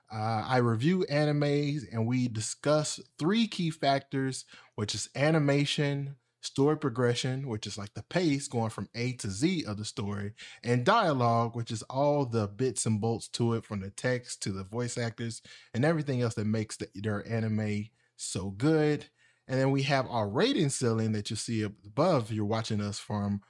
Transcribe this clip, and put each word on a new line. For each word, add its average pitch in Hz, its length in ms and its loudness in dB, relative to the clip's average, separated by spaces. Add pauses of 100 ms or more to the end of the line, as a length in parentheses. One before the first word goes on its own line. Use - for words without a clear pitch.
(120)
uh, 110 340 -2
I 127 120 4
review 123 520 4
animes 147 800 2
and 113 160 0
we 127 220 2
discuss 143 720 0 (180)
three 208 300 2
key 170 220 -2
factors, 139 720 0 (320)
which 107 180 -2
is 107 220 -6
animation, 143 1000 2 (240)
story 147 360 2
progression, 127 720 0
which 110 180 -6
is 101 120 -10
like 101 160 -12
the 113 80 -10
pace 151 460 0
going 113 200 0
from 107 260 -8
A 123 200 -2
to 117 160 -6
Z 147 340 0
of 104 140 -6
the 107 60 -6
story, 101 500 -6 (280)
and 120 220 2
dialogue, 123 720 4
which 117 160 -6
is 110 120 -6
all 143 420 2
the 113 200 0
bits 104 380 -2
and 110 160 2
bolts 113 280 -2
to 117 260 0
it, 110 100 -2
from 104 160 -6
the 95 80 -6
text 123 540 -4
to 104 100 -4
the 95 100 -6
voice 117 360 -6
actors 117 420 -4 (320)
and 123 140 2
everything 143 340 0
else 117 140 0
that 107 100 -2
makes 107 320 -2
the, - 180 -10
their 101 320 -4
anime 107 600 -2 (320)
so - 320 -6
good. 151 560 2 (420)
And 131 100 0
then 135 120 4
we 139 140 2
have 135 220 2
our 110 220 0
rating 170 400 2
ceiling 113 440 0
that 107 180 -4
you 113 60 -6
see 110 280 -2
up 104 80 -4 (100)
above 135 420 2
if 107 80 -8
you're 107 120 -2
watching 104 380 -2
us 104 160 -4
from 101 520 -2